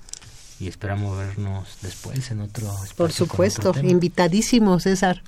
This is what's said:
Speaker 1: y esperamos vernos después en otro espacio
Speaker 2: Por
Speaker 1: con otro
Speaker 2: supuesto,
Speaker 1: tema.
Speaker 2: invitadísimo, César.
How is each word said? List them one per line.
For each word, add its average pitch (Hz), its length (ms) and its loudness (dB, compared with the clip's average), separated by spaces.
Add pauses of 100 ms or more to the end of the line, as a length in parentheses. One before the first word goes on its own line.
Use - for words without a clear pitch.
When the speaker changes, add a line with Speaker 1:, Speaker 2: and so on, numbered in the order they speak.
(600)
Speaker 1:
y 95 60 -8
esperamos 101 500 -4
vernos 98 640 -8
después 120 500 -8
en 107 100 -6
otro 104 260 -8
espacio 98 300 -10
Speaker 2:
Por - 0 -
Speaker 1:
con 170 140 2
otro 175 140 0
Speaker 2:
supuesto, 185 460 2
Speaker 1:
tema. 147 180 2
Speaker 2:
invitadísimo, 180 920 4
César. 190 460 0